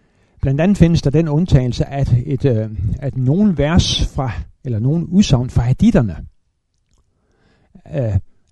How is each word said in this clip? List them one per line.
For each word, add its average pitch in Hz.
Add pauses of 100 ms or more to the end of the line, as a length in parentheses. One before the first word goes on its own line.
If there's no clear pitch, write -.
(400)
Blandt 135
andet 185
findes 165
der 143
den 160
undtagelse, 147
at 135 (120)
et, 143
øh, 110 (280)
at 135
nogle 151
vers 151
fra, 131 (320)
eller 117
nogle 143
udsagn 135
fra -
haditherne, 127 (1800)
øh, 113 (340)